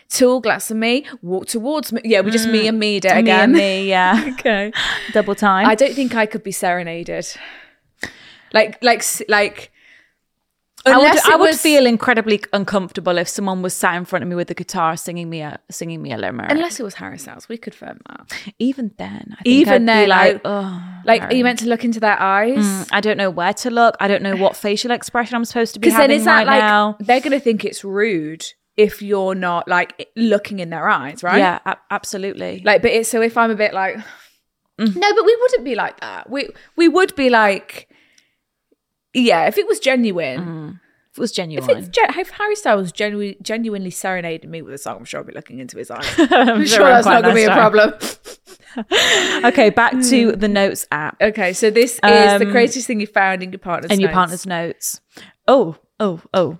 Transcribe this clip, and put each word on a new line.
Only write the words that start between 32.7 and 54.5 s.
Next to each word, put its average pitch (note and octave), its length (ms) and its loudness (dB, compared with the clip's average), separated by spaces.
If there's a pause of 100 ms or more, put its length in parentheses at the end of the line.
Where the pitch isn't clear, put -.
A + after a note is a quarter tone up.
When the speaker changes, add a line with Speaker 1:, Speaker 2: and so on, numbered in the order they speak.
Speaker 1:
but A#3 100 2
it's, A3+ 180 0
so A3+ 100 -2
if A3+ 160 0
I'm A3+ 140 2
a G#3+ 60 -2
bit G#3 180 0
like, F#3+ 220 -4 (800)
Speaker 2:
Mm. G#3+ 160 0
Speaker 1:
no, G4+ 200 0
but G#4+ 120 2
we A#4 140 6
wouldn't B4 240 0
be C4+ 100 -4
like F#3+ 260 -6
that. F#2+ 300 -14
We, C4+ 180 -6 (280)
we E4+ 100 4
would F#4 300 2
be C4+ 140 2
like, G#3+ 580 0 (1300)
yeah, F#3+ 320 2
if G#3 120 -2
it G#4 80 -2
was G#4+ 140 -2
genuine. F#3 600 -2
Speaker 2:
Mm. E3 400 -12 (300)
If - 80 -20
it - 20 -8
was A#3+ 100 -4
Speaker 1:
If - 60 -10
Speaker 2:
genuine. F3 420 -2
Speaker 1:
it's F3+ 100 -14
ge-, D4+ 280 0
if F#4 140 -8
Harry G#4+ 240 -4
Styles G#3 380 -2
genu-, G#3 500 -6
genuinely G#3 480 -6
serenaded E3+ 580 -8
me D#3+ 140 -14
with B2+ 120 -16
a C#3 40 -14
song, G#2+ 200 -12
I'm A#2 60 -20
sure - 160 -12
I'd - 60 -14
be - 60 -20
looking - 260 -16
into B2+ 200 -16
his - 120 -12
eyes. A2+ 220 -10
Speaker 2:
<laughs> - 60 -4
I'm C#4+ 120 4
Speaker 1:
I'm A#3 360 4
Speaker 2:
sure A3 100 2
Speaker 1:
sure - 100 6
Speaker 2:
I'm C4 60 8
Speaker 1:
that's A#3 140 6
Speaker 2:
quite G3 80 6
Speaker 1:
not A3+ 80 4
gonna - 120 4
be A3+ 100 4
a - 40 4
Speaker 2:
nice F#3+ 80 4
guy. - 40 6
Speaker 1:
problem. - 1800 -2
Speaker 2:
<laughs> - 0 -
Okay, A#3+ 260 4
back A#3 220 2 (180)
to A#3 220 4
Speaker 1:
Hmm. - 60 -4
Speaker 2:
the G#3 100 -2
notes G3 440 0
app. D3 280 -6
Speaker 1:
Okay, G#3 320 0
so G#3+ 180 2
this A#3 240 2
is - 80 -12
the G#3 440 6
Speaker 2:
Um, G3+ 60 -4
Speaker 1:
craziest A#3+ 340 2
thing A3 140 -4
you G#3 60 -4
found F#3+ 360 -2
in F#3 80 -12
your F#3+ 80 -14
partner's F3 320 -6
Speaker 2:
in G3+ 100 2
your F#3+ 100 2
Speaker 1:
notes. D#3+ 40 -8
Speaker 2:
partner's F3+ 320 -2
notes. E3+ 540 -8 (480)